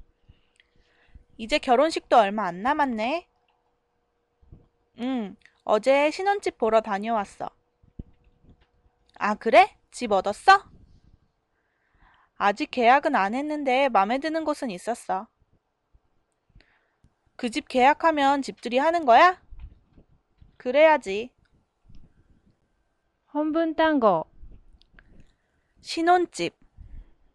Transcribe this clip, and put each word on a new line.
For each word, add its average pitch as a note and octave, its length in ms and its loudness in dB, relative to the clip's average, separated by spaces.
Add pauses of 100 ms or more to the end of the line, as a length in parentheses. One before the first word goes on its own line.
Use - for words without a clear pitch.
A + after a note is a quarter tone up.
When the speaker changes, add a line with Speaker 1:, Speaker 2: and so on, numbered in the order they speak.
(1400)
Speaker 1:
이제 A3+ 220 -4
결혼식도 D4 580 2
얼마 G#3 300 2
안 F3 160 -8
남았네. C4+ 680 -4 (1700)
응, A#3 360 -8 (280)
어제 C4+ 460 2
신혼집 G4 480 -4
보러 A3 220 2
다녀왔어. G#3+ 720 -6 (1700)
아, G#3 160 -4
그래? D4 420 2 (140)
집 A3+ 220 -6
얻었어? G#3 520 2 (1700)
아직 G3+ 340 -2
계약은 C4 440 2
안 G3+ 200 -2
했는데 C#4 560 -2
맘에 G#3+ 280 0
드는 D#4 260 -6
곳은 D4 260 -6
있었어. G3 580 -10 (2000)
그 A#3+ 140 -6
집 C4+ 180 -10
계약하면 C#4 760 2
집들이 - 360 -6
하는 E4 260 0
거야? D4 360 6 (1160)
그래야지. B3+ 720 2 (2000)
Speaker 2:
本 D4+ 260 -6
文 E4 220 -2
単 D#4 260 0
語. F#3 340 0 (1500)
Speaker 1:
신혼집. E4+ 680 -2 (760)